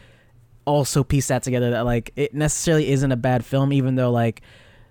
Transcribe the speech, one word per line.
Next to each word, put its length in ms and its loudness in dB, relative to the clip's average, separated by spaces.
also 400 0
piece 240 0
that 140 0
together, 280 0
that, 120 -2
like, 340 -2
it 180 -4
necessarily 560 0
isn't 220 2
a 40 0
bad 280 0
film, 260 0
even 260 0
though, 140 2
like, 300 0